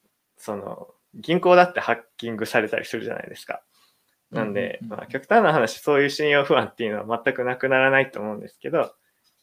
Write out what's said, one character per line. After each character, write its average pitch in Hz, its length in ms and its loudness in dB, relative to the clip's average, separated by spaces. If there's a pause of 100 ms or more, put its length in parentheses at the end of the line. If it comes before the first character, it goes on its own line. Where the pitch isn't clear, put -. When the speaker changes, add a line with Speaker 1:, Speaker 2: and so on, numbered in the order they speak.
(380)
Speaker 1:
そ 107 180 -10
の、 - 320 -12 (280)
銀 165 260 -2
行 180 140 6
だ 180 80 8
っ 180 100 0
て - 60 -2
ハ - 140 -2
ッ - 60 -4 (180)
キ 117 120 -8
ン 113 80 -8
グ 107 80 -4
さ 113 160 0
れ 107 80 -2
た - 100 -2
り - 60 -8
す - 120 -10
る 110 60 -6
じ 117 80 -8
ゃ - 40 -8
な - 80 -10
い - 60 -14
で - 60 -18
す - 100 -20
か。 - 160 -10 (720)
な 113 120 -4
ん 104 100 -6
で、 101 280 -4
Speaker 2:
う - 40 -14
ん - 20 -12
う - 20 -12
ん 107 40 -10
う - 20 -10
ん - 0 -
う - 0 -
ん。 - 40 -10
Speaker 1:
ま - 40 -14
あ、 - 40 -18
極 - 180 -8
端 220 180 4
な 165 80 4
話、 147 280 0
そ 143 200 2
う 139 40 4
い - 20 4
う 139 40 0
信 147 200 -2
用 143 140 4
不 143 140 4
安 110 100 2
っ - 80 -16
て 117 80 -8
い 110 60 -2
う 104 40 -4
の 104 140 -8
は 120 160 -4
全 135 100 0
く 127 100 -4
な 127 140 -4
く 135 120 -2
な 131 100 4
ら 135 100 4
な 135 100 4
い 135 120 0
と - 80 -12
思 107 160 -6
う - 20 -12
ん - 20 -12
で 104 80 -16
す - 120 -20
け 135 100 -10
ど、 147 240 -2 (500)